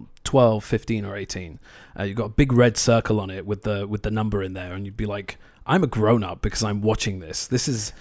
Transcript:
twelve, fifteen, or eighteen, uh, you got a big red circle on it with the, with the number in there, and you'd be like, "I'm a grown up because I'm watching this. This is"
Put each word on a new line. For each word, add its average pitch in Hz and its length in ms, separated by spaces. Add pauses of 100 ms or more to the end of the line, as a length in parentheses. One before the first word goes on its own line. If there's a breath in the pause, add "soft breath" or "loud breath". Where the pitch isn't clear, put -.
(240)
twelve, 113 400
fifteen, 110 420
or 98 100
eighteen, 92 440 (400 loud breath)
uh, 98 40
you 101 100
got 113 120
a 107 40
big 135 240
red 120 240
circle 113 420
on 95 120
it 95 160
with 101 160
the, 101 240
with 104 160
the 107 80
number 107 320
in 92 100
there, 90 200
and 98 120
you'd 98 120
be 110 100
like, 101 320 (260 soft breath)
"I'm 175 180
a 147 40
grown 110 360
up - 200
because 107 200
I'm 104 200
watching 107 360
this. 80 280
This 127 200
is" 110 340